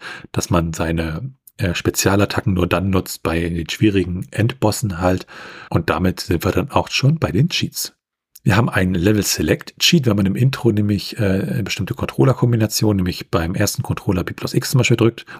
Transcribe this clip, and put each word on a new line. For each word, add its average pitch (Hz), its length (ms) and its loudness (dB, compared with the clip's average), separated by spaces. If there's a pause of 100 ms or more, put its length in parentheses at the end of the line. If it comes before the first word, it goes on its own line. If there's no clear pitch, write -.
(320)
dass - 160 -4
man 85 260 0
seine, 82 580 -4 (260)
äh, 87 160 0
Spezialattacken 98 800 0
nur 90 120 2
dann 87 240 0
nutzt 92 320 -2
bei 82 180 0
den 85 280 -2
schwierigen 92 600 0
Endbossen 104 680 0
halt. 92 260 0 (440)
Und 80 200 0
damit 85 300 0
sind 85 240 -2
wir 90 80 2
dann 92 180 -2
auch - 180 0
schon 151 300 2
bei 73 140 -2
den 131 160 2
Cheats. - 460 -6 (480)
Wir 101 140 2
haben 120 120 2
einen 92 260 2
Level 98 300 2
Select - 540 -2
Cheat, 147 280 4
wenn 104 100 4
man 98 100 2
im 95 100 0
Intro 127 340 2
nämlich, 104 480 0
äh, 110 60 0
eine 98 400 0
bestimmte - 300 -6
Controller-Kombination, 117 1000 2
nämlich 90 340 -4
beim 85 240 0
ersten - 280 -2
Controller 90 400 -2
B - 120 -8
plus - 200 -8
X 131 160 0
zum 135 80 4
Beispiel 120 180 4
drückt - 300 2 (140)